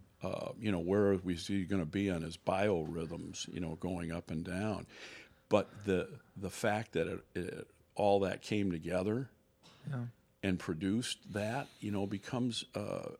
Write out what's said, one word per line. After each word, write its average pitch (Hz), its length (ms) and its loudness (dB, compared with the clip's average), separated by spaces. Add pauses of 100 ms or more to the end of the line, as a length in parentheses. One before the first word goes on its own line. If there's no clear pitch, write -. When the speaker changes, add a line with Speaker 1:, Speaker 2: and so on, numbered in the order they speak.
(220)
Speaker 1:
Uh, - 360 -4
you 107 140 0
know, 92 60 2
where 98 340 6 (140)
is 87 200 0
he 98 180 0
gonna 92 200 2
be 98 260 2
on 85 120 0
his 82 160 -6
biorhythms, 85 1120 0
you - 80 -6
know, 82 160 -4
going 87 360 -2
up 85 180 -6
and 82 140 -2
down? 92 420 -2 (640)
But 104 340 4
the, 92 240 4 (280)
the 95 140 -6
fact 107 420 0
that 85 140 2
it, 92 180 -6 (100)
it, - 360 -6 (240)
all 101 260 6
that 98 220 0
came 101 300 0
together 92 560 0 (600)
Speaker 2:
Yeah. 123 180 -4 (360)
Speaker 1:
and 95 160 2
produced 98 760 -2
that, 110 360 -2 (120)
you 107 100 -4
know, 101 160 0
becomes 117 580 -2 (100)
a, 101 460 -4